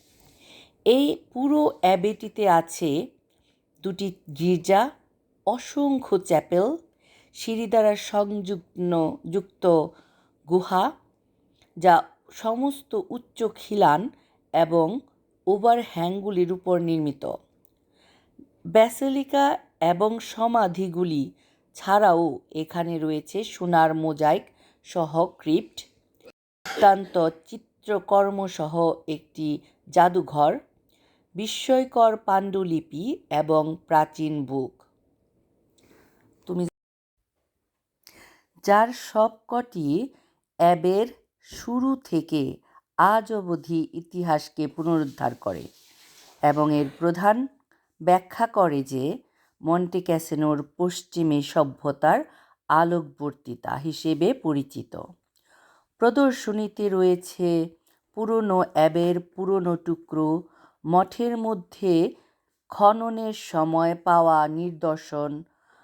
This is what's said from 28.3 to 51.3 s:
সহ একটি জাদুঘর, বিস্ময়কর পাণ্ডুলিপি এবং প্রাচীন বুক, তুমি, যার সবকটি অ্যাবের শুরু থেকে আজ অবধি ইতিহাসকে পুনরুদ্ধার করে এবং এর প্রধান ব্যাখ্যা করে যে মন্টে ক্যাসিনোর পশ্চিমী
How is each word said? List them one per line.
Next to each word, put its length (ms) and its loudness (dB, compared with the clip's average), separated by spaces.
সহ 460 -2
একটি 520 -8
জাদুঘর, 720 2
বিস্ময়কর 800 0
পাণ্ডুলিপি 1000 -2
এবং 480 0
প্রাচীন 580 0
বুক, 380 -8
তুমি, 220 -4
যার 300 4
সবকটি 1120 -4
অ্যাবের 500 2
শুরু 540 -4
থেকে 640 -4
আজ 360 2
অবধি 600 -4
ইতিহাসকে 720 -4
পুনরুদ্ধার 680 -4
করে 320 -10
এবং 300 2
এর 160 0
প্রধান 480 0
ব্যাখ্যা 460 0
করে 360 2
যে 340 -4
মন্টে 400 -2
ক্যাসিনোর 640 -2
পশ্চিমী 640 -2